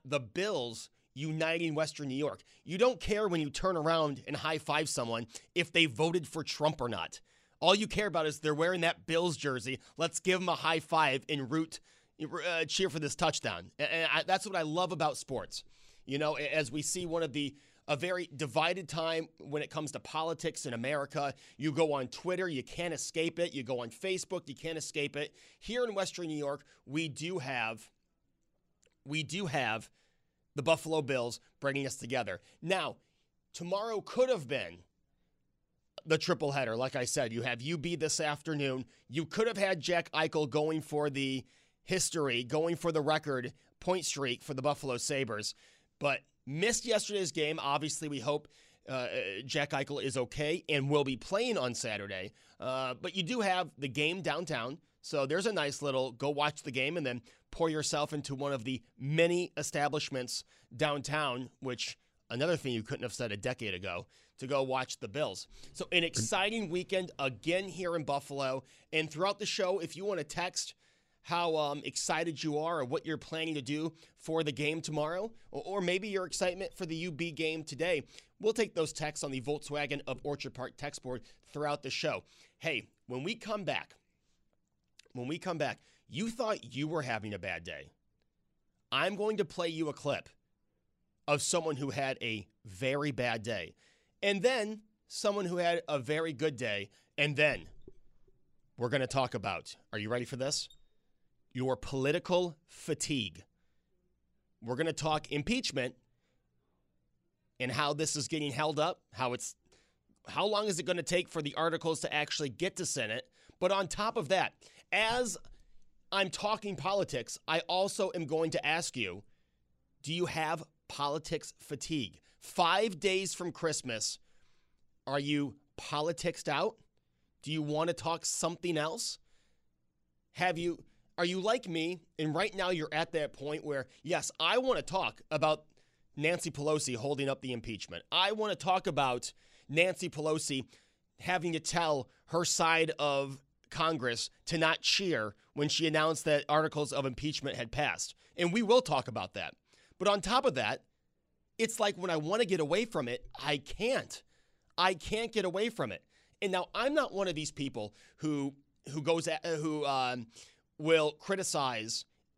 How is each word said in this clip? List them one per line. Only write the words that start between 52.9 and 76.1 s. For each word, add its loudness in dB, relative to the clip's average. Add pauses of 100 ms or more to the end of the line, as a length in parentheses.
but -6
you 2
do 0
have 2
the -4
game 0
downtown, -2 (220)
so 0
there's 2
a 4
nice 0
little 0
go -2
watch 0
the -6
game 0
and -2
then -2 (280)
pour 2
yourself 0
into -6
one -2
of -4
the -4 (180)
many 4
establishments -2 (320)
downtown, 0 (100)
which -6 (320)
another 2
thing -2
you 0
couldn't -6
have -6
said -4
a -4
decade -4
ago, -6 (320)
to -10
go 2
watch 6
the -6
Bills. 0 (260)
So -4
an 8
exciting 2
weekend 0
again 0
here -2
in 0
Buffalo. -2 (300)
And 2
throughout 0
the -4
show, 2
if -6
you -8
wanna -2
text -4 (460)
how, 0
um, 0
excited -2
you 0
are 0
or 0
what -4
you're -2
planning -4
to -2
do -2 (240)
for -2
the 0
game -2
tomorrow, -2 (200)
or, -8
or -2
maybe 0
your -2